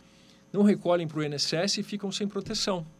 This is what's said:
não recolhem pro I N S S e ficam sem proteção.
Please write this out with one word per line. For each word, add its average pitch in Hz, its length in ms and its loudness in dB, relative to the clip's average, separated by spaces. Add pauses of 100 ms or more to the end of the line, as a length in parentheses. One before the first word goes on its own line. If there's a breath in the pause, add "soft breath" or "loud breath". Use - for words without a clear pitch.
(520 loud breath)
não 196 100 2
recolhem 175 460 4
pro 151 160 -2
I - 20 0
N 147 80 -4
S 139 220 -2
S 202 240 0
e - 20 -6
ficam 202 300 -6
sem 202 160 -2
proteção. 196 580 -2 (140)